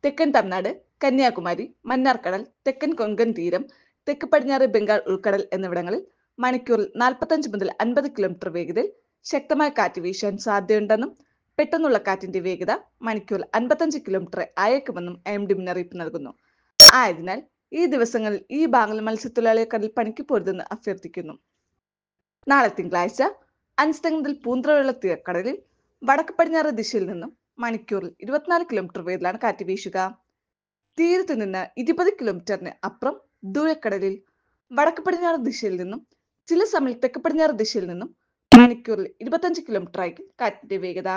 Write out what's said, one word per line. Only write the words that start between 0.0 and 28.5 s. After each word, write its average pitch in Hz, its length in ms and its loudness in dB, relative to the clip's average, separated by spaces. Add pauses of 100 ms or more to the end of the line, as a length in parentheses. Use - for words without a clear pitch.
തെക്കൻ 294 300 2
തമിഴ്നാട്, 190 340 2 (340)
കന്യാകുമാരി, 240 600 2 (260)
മന്നാർക്കടൽ, 247 520 0 (240)
തെക്കൻ 269 320 -2
കൊങ്കൺ 214 400 0
തീരം, 175 240 -2 (460)
തെക്ക് 294 240 -4
പടിഞ്ഞാറ് 269 420 4
ബംഗാൾ 208 260 2 (100)
ഉൾക്കടൽ 196 320 0 (140)
എന്നിവിടങ്ങളിൽ 180 460 -4 (360)
മണിക്കൂറിൽ 247 480 0 (140)
നാൽപത്തഞ്ച് 262 540 0
മുതൽ 196 140 -2 (160)
അൻപത് 262 320 2
കിലോമീറ്റർ 185 400 -4
വേഗതയിൽ 175 320 -2 (420)
ശക്തമായ 294 480 0
കാറ്റ് 185 260 0
വീശാൻ 202 400 -4
സാധ്യതയുണ്ടെന്നും 214 680 2 (480)
പെട്ടെന്നുള്ള 302 480 2
കാറ്റിന്റെ 190 400 -4
വേഗത 185 260 -2 (340)
മണിക്കൂറിൽ 214 380 -4 (140)
അൻപത്തഞ്ച് 302 460 0
കിലോമീറ്റർ 190 360 -4 (240)
ആയേക്കുമെന്നും 202 520 -2 (140)
ഐ 208 80 -4
എം 202 100 -4
ഡി 196 100 -10
മുന്നറിയിപ്പ് 180 440 -8
നൽകുന്നു. 151 300 -10 (680)
ആയതിനാൽ 185 400 -2 (400)
ഈ - 20 4 (120)
ദിവസങ്ങളിൽ 233 460 -2 (180)
ഈ - 20 -2 (140)
ഭാഗങ്ങളിൽ 214 340 2
മത്സ്യത്തൊഴിലാളികൾ 226 640 0
കടലിൽ 220 260 -4
പണിക്ക് 220 320 -4
പോരുതെന്ന് 190 340 -2 (120)
അഭ്യർത്ഥിക്കുന്നു. 180 580 -10 (1160)
നാളെ 254 260 6
തിങ്കളാഴ്ച 180 440 -2 (560)
അഞ്ചുതെങ്ങ് 311 420 0
മുതൽ 294 140 -4 (120)
പൂന്തറ 254 300 0
വരെയുള്ള 269 260 2
തീരക്കടലിൽ 185 560 -4 (440)
വടക്ക് 277 360 2
പടിഞ്ഞാറ് 320 420 2
ദിശയിൽ 214 300 -4
നിന്നും 170 200 -10 (320)
മണിക്കൂറിൽ 220 480 -6 (140)
ഇരുപത്തിനാല് 302 440 -2